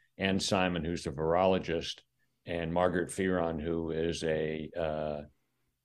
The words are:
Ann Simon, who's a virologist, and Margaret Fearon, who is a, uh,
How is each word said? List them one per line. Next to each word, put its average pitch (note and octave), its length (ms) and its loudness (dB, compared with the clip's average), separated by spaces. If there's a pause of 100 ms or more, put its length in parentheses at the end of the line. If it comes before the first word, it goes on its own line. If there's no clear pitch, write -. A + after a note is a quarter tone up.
(180)
Ann F#2+ 220 2
Simon, F2+ 460 2
who's E2+ 220 -4
a E2 40 -4
virologist, E2+ 880 2 (460)
and E2+ 280 -4
Margaret F2 360 2
Fearon, F2 520 0
who E2 300 -2
is D#2+ 320 -2
a, D#2 460 -2 (100)
uh, D#2 420 -2 (640)